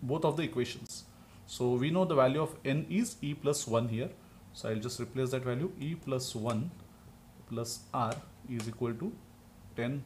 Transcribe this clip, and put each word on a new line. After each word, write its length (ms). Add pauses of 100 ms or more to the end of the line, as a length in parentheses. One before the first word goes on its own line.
both 240
of 100
the 80
equations. 640 (400)
So 300
we 160
know 120
the 120
value 260
of 140 (100)
n 240
is 320
e 120
plus 320
one 220
here. 220 (420)
So 160
I'll 200
just 120
replace 320
that 120
value, 360
e 160
plus 400
one 340 (760)
plus 320 (140)
r 220 (340)
is 180
equal 280
to 180 (640)
ten 280